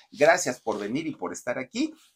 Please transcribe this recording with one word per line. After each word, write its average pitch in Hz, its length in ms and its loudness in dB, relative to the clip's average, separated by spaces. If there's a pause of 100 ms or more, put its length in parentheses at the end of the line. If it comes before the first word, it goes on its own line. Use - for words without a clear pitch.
(120)
gracias 151 480 4
por 104 180 -2
venir 127 300 -4
y - 80 -6
por 87 160 -8
estar 123 260 -6
aquí, 302 340 -4 (240)